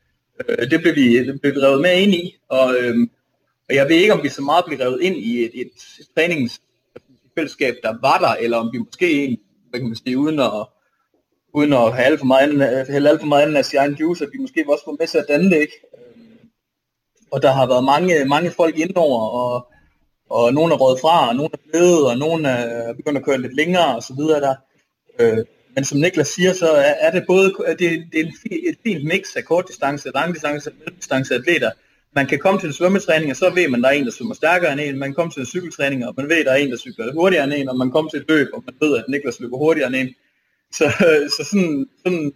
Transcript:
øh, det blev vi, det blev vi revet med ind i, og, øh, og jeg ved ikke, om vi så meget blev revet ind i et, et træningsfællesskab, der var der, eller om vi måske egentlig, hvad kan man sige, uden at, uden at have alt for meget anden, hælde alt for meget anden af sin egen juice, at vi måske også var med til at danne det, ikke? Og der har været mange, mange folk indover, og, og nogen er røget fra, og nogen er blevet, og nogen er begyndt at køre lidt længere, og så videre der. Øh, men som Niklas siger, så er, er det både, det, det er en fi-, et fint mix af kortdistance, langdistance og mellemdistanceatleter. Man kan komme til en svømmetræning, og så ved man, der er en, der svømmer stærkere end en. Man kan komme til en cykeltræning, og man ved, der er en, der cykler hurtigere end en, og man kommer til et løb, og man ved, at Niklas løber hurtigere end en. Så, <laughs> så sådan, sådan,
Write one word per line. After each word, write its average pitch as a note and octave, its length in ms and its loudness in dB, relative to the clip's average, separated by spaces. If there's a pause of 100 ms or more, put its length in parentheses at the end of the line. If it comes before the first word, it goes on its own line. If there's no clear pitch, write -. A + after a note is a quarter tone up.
(500)
øh, A#2+ 220 -2
det E3 100 2
blev E3 140 2
vi, B2 360 4
det C#3+ 100 -10
blev C#3 140 0
vi C#3 40 -2
revet C#3 220 4
med F3+ 200 4
ind G3+ 120 4
i, F3 220 -4 (140)
og, C3 260 2
øh, A#2+ 320 0 (600)
og C3+ 60 0
jeg C#3 140 2
ved E3 60 4
ikke, G3+ 180 4
om D3+ 100 0
vi C#3 60 -2
så C#3 120 -10
meget D#3+ 240 2
blev C#3+ 140 -10
revet B2+ 220 -2
ind F#3 160 0
i A#2 280 -4
et, A2+ 80 -10
et B2 140 -12 (480)
træningsfællesskab, - 1700 -6
der A2+ 180 -4
var D3 160 4
der, C3+ 260 4
eller A#2 140 0
om A2+ 160 -2
vi B2+ 40 -6
måske D3 420 -2
egentlig, C3 200 -4 (300)
hvad A#2+ 100 -8
kan B2 100 -6
man A2+ 60 -8
sige, B2+ 220 -6
uden D3+ 220 -2
at, G#2+ 260 -2 (880)
uden D3 200 2
at A#2 220 4
have B2+ 100 2
alt D3+ 140 4
for C3+ 60 -8
meget C3 180 6
anden, C3+ 500 2
hælde C#3+ 160 4
alt D#3 100 4
for D3+ 80 -6
meget D3 140 4
anden D3+ 160 2
af C3 80 2
sin C#3+ 140 -2
egen C#3+ 140 2
juice, D#3 300 -4
at C#3+ 100 -8
vi C3+ 40 -12
måske C3+ 320 -4
også D3 160 0
var D3+ 140 -10
med E3 80 -2
til E3 100 -2
at D3 100 0
danne F3+ 240 2
det, D3+ 100 4
ikke? D3 120 -4 (1600)
Og C3+ 100 -2
der C#3 100 4
har C3+ 160 2
været B2+ 160 2
mange, D3+ 420 2
mange D#3 260 0
folk E3 260 0
indover, D#3+ 520 0
og, B2 380 -6 (600)
og A#2 240 2
nogen D#3+ 180 2
er D3 40 4
røget B2+ 260 4
fra, D#3 280 4
og A#2+ 60 0
nogen D3 180 -4
er - 40 -14 (140)
blevet, E3+ 380 4
og A#2+ 80 0
nogen D#3 280 -2
er A#2 480 -4
begyndt C#3+ 240 -4
at - 80 -6
køre C3+ 160 0
lidt B2 140 -10
længere, D#3+ 400 2
og A#2 80 -10
så B2+ 100 -16
videre D3+ 280 0
der. C3+ 140 0 (640)
Øh, A2+ 180 4 (380)
men C3+ 100 -2
som C#3+ 140 -2
Niklas D3 280 0
siger, F#3 260 0
så F3 180 -2
er, D3 280 4
er D#3+ 120 2
det F3 160 -2
både, F#3+ 260 4 (140)
det, F3 100 -2 (340)
det E3+ 80 -2
er E3 60 -2
en D#3+ 160 -12
fi-, F3+ 280 -6
et - 140 -8
fint E3+ 220 -4
mix F#3+ 300 -6
af - 100 -6
kortdistance, C#3+ 680 -4
langdistance D3+ 540 -4
og - 100 -16
mellemdistanceatleter. C3 920 -2 (440)
Man C#3 120 0
kan C#3 120 -2
komme F#3+ 200 2
til E3 80 -6
en C#3+ 60 -6
svømmetræning, E3 580 0
og B2+ 60 -8
så F#3 120 2
ved F3 180 0
man, A#2+ 140 0
der B2+ 60 2
er C#3 60 4
en, C#3+ 120 0
der A2+ 60 -6
svømmer A#2 240 -10
stærkere E3+ 380 0
end C#3+ 80 -6
en. C#3 180 -6
Man C#3 100 -6
kan C#3 60 -10
komme E3+ 160 -2
til D3 80 -12
en B2 60 -6
cykeltræning, C#3 600 -6
og - 100 -10
man C#3+ 120 -6
ved, D#3+ 160 2
der C3 60 2
er C3 40 4
en, C#3+ 160 0
der A#2 60 -8
cykler A#2 360 -10
hurtigere E3+ 300 2
end C#3 100 -2
en, C#3 160 -4
og B2+ 80 -4
man B2+ 140 0
kommer D#3 200 0
til D3 80 -6
et C#3+ 100 -12
løb, D3+ 240 2
og A2+ 120 -14
man B2 160 -18
ved, D3 160 2
at A2 120 -4
Niklas C#3+ 300 -6
løber B2+ 180 -10
hurtigere D3+ 300 0
end B2+ 80 -4
en. C3 140 -4 (600)
Så, - 120 -2 (260)
<laughs> C#3+ 280 2
så D3+ 120 -8
sådan, D#3+ 380 0 (180)
sådan, D#3+ 300 -4